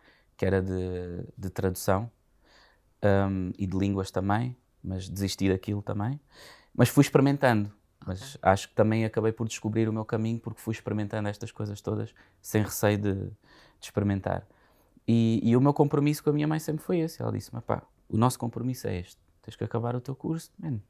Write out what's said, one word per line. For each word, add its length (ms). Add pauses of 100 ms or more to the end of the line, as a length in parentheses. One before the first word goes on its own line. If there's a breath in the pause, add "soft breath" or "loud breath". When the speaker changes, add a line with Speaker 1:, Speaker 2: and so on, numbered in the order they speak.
(380 soft breath)
Speaker 1:
que 80
era 160
de, 640 (140)
de 120
tradução, 600 (920 soft breath)
ahm, 560
e 100
de 100
línguas 340
também, 440 (280)
mas 260
desisti 400
daquilo 320
também. 380 (560 loud breath)
Mas 140
fui 140
experimentando. 680 (340)
Mas 300
Speaker 2:
Ok. 60
Speaker 1:
acho 280
que 60
também 300
acabei 260
por 160
descobrir 400
o 60
meu 100
caminho 360
porque 200
fui 140
experimentando 560
estas 220
coisas 300
todas 320 (280 soft breath)
sem 220
receio 340
de, 180
de 160 (500 soft breath)
experimentar. 680 (600 soft breath)
E, 360
e 120
o 60
meu 120
compromisso 500
com 80
a 20
minha 140
mãe 120
sempre 240
foi 160
esse. 220
Ela 100
disse-me, 300
"Pá, 220 (260)
o 80
nosso 220
compromisso 480
é 120
este. 180 (260)
Tens 120
que 80
acabar 320
o 60
teu 140
curso, 420
man, 220 (100)